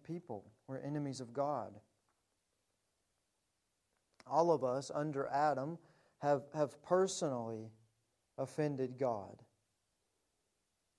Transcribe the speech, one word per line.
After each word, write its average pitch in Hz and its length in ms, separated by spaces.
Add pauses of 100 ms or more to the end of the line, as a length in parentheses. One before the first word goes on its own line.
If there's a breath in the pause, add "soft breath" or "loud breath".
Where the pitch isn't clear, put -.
people. 156 420 (220)
We're 131 120
enemies 143 400
of 120 120
God. 127 420 (2500)
All 165 260
of 139 120
us 131 300
under 147 340
Adam 143 500 (420 soft breath)
have, 143 220 (140)
have 151 280
personally 127 880 (680)
offended 135 600
God 110 460 (1600)